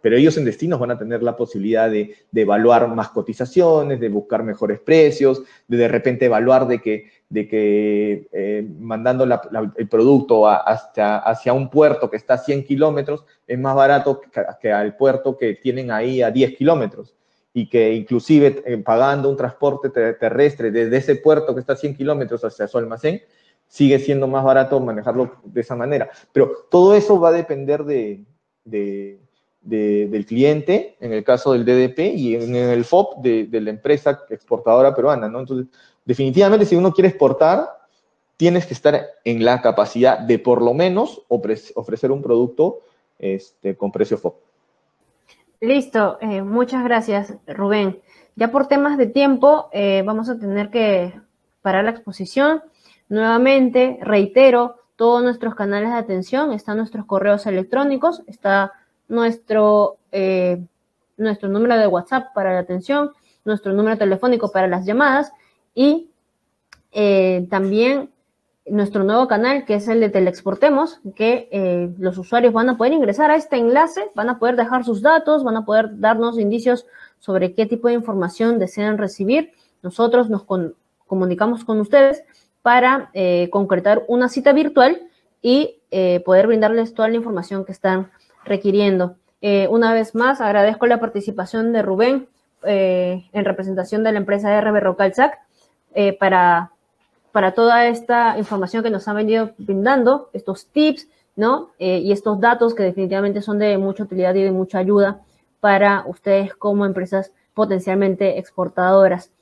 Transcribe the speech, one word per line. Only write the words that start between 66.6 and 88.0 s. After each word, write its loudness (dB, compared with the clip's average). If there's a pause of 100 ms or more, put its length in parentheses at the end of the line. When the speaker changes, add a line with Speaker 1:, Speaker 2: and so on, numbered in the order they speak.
Speaker 2:
eh, 2
también 0 (580)
nuestro -2
nuevo 2
canal, 0
que -2
es -4
el 0
de 2
Teleexportemos, 0 (160)
que, -2
eh, -2
los -4
usuarios 2
van 2
a 0
poder 2
ingresar 2
a 4
este -2
enlace, 0
van -4
a -4
poder 0
dejar -2
sus -4
datos, 2
van -2
a -6
poder 0
darnos 0
indicios -2 (320)
sobre -2
qué 0
tipo -2
de 2
información -2
desean -4
recibir. -2 (320)
Nosotros 0
nos -4
con-, -4 (340)
comunicamos -2
con -2
ustedes 2 (400)
para, 2
eh, 0
concretar 0
una 0
cita 2
virtual 2 (420)
y, 0 (120)
eh, 0
poder 4
brindarles 0
toda 0
la -2
información -6
que -14
están -4 (320)